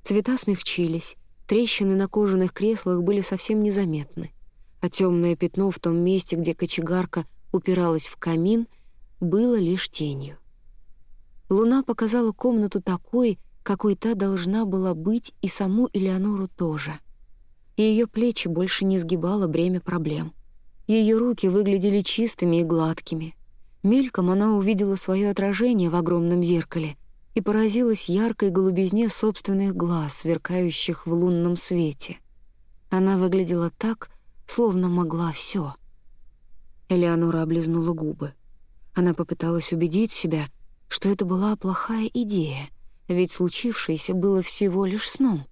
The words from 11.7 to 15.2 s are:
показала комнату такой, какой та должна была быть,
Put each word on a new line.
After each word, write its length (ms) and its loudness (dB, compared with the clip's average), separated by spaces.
показала 500 0
комнату 500 0
такой, 580 0
какой 320 0
та 200 -2
должна 500 -2
была 280 -2
быть, 480 -4